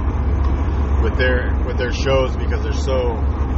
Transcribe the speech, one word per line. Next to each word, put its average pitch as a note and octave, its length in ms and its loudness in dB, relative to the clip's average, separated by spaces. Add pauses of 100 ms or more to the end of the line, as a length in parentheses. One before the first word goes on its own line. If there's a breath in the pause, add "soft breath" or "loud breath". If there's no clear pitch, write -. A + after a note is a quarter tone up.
(1040)
with - 120 0
their, B2+ 360 2 (140)
with - 120 -2
their B2 140 -2
shows C3+ 440 2
because - 280 -2
they're - 80 -2
so, B2+ 420 0 (440)